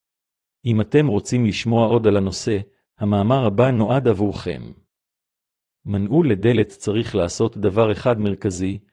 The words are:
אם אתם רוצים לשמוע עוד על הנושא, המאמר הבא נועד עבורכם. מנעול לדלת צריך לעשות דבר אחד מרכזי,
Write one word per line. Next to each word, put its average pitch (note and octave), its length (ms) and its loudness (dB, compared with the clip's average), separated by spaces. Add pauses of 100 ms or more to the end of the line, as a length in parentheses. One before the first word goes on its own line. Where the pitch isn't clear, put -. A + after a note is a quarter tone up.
(640)
אם A2 160 2
אתם D3 260 2
רוצים A#2 400 0
לשמוע A2+ 400 0
עוד A2+ 200 2
על G#2 100 4
הנושא, G2 420 -2 (400)
המאמר G#2+ 480 0
הבא A2+ 240 2
נועד B2 380 0
עבורכם. F#2 640 -4 (1120)
מנעול G#2 460 0
לדלת G#2+ 380 2
צריך A2 460 -4
לעשות G2 420 -2
דבר G#2 360 0
אחד A2 280 -2
מרכזי, G2 580 -4 (140)